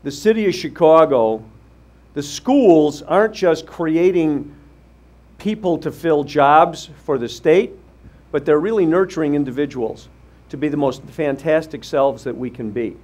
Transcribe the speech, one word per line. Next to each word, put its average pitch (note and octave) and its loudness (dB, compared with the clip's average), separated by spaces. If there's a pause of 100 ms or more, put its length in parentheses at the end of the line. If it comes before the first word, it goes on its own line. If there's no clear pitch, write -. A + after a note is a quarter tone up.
the C#3+ -10
city G#3+ 0
of F3 0
Chicago, D3 2 (720)
the D3 -6
schools E3 2
aren't G#3+ 0
just E3 0
creating D#3+ -2 (840)
people G3+ -2
to D3+ -6
fill D#3 0
jobs D3 2 (160)
for C#3 -2
the A#2 -6
state, F3+ 0 (580)
but D3 -4
they're D3+ 2
really G3 0
nurturing E3 0
individuals C3 -6 (400)
to D3 -14
be C#3+ -4
the D3 -4
most C#3 -2
fantastic D#3 -4
selves C3+ -2
that B2+ -8
we B2+ -8
can A2+ -12
be. A2 -8